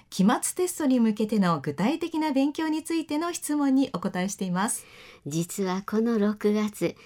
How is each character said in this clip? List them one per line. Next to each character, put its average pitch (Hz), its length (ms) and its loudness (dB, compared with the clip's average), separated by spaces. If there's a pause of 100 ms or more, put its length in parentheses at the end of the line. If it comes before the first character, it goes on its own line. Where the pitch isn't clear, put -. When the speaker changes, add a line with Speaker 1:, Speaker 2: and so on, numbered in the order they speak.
Speaker 1:
期 - 160 0
末 254 300 2
テ 359 120 0
ス - 120 -6
ト 311 80 0
に 262 120 4
向 220 140 4
け 214 140 -2
て 214 120 0
の 170 220 2
具 143 140 -4
体 254 240 0
的 330 200 -4
な 311 140 0
勉 269 220 2
強 320 140 -2
に 311 140 -2
つ 330 120 -4
い 320 100 0
て 294 140 -4
の 339 160 -2
質 - 200 -4
問 277 200 2
に 269 180 2
お 175 80 -8
答 185 240 -2
え 196 60 -2
し - 40 -8
て 196 120 -4
い 180 40 -4
ま 180 200 0
す。 - 160 -8 (400)
Speaker 2:
実 170 380 -2
は 190 200 -2
こ 214 160 0
の 226 180 2
六 208 360 2
月、 214 520 -2